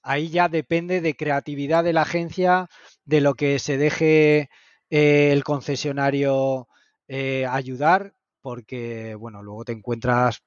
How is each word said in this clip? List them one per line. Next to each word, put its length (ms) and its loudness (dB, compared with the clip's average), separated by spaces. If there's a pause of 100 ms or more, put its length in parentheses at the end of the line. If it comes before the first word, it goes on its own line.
ahí 280 -4
ya 180 2
depende 520 -2
de 140 -2
creatividad 720 -2
de 80 0
la 100 2
agencia, 640 0 (360)
de 160 2
lo 140 4
que 260 0
se 180 -4
deje, 720 4 (400)
eh, 420 4
el 120 2
concesionario, 1200 -2 (400)
eh, 420 -4
ayudar, 640 0 (260)
porque, 760 -10
bueno, 260 -14
luego 220 -14
te 80 -6
encuentras 760 -2